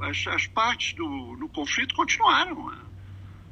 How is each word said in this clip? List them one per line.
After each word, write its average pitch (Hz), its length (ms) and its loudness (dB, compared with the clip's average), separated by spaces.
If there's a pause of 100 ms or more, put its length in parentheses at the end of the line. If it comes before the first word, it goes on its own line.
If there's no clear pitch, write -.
As, 143 240 -2
as 175 200 0
partes 233 460 2
do, 160 440 -6
do 294 120 -6
conflito - 460 -2
continuaram, 339 760 4
né? - 80 -10 (720)